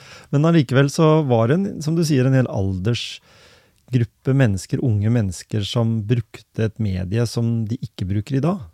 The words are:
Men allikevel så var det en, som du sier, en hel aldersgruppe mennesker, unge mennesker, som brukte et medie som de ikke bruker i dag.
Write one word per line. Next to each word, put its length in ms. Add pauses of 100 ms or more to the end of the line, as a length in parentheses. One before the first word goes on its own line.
(320)
Men 140
allikevel 420
så 380
var 220
det 100
en, 240
som 120
du 100
sier, 200
en 80
hel 140
aldersgruppe 1900
mennesker, 480
unge 300
mennesker, 520
som 380
brukte 640
et 160
medie 460
som 400
de 100
ikke 300
bruker 300
i 40
dag. 160 (160)